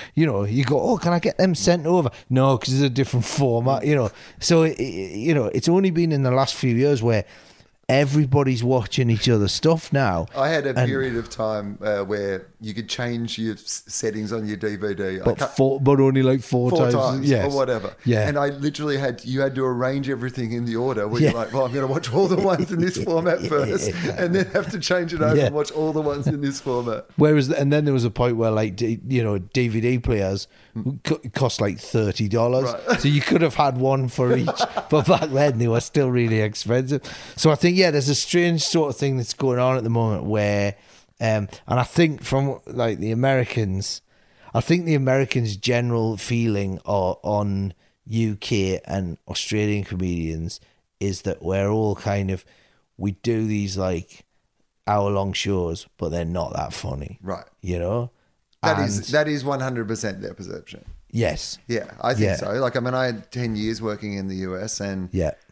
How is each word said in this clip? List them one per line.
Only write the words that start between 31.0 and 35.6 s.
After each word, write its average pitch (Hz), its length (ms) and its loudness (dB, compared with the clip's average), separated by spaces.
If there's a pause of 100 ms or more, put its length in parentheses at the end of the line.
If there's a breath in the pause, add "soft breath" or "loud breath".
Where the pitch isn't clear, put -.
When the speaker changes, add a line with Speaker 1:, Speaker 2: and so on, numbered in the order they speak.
Speaker 1:
co-, 156 180 -2 (100)
cost, 123 300 0
like, 101 160 -2
thirty 107 500 0
dollars. 120 420 2
Speaker 2:
Right. 220 300 -2
<laughs> - 0 -
Speaker 1:
So 139 80 2
you 147 140 2
could - 180 2
have 160 140 2
had 139 240 2
one 131 300 2
for 123 280 2
each. 127 120 0
Speaker 2:
<laughs> - 420 -4
Speaker 1:
But 151 160 4
back 160 240 4
then 135 280 2
they 117 100 2